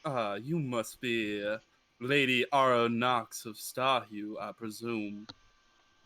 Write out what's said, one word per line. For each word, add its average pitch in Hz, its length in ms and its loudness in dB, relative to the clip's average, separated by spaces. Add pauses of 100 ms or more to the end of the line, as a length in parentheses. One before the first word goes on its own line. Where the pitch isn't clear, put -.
Ah, 117 300 -2
you 131 240 -4
must 123 420 -4
be, 107 440 -2
uh, 107 140 -2 (420)
Lady 127 520 4
Ara 127 360 6
Nox 117 580 0
of 107 100 -12
Starhue, 110 840 -2
I 104 120 -8
presume. 107 760 -6 (800)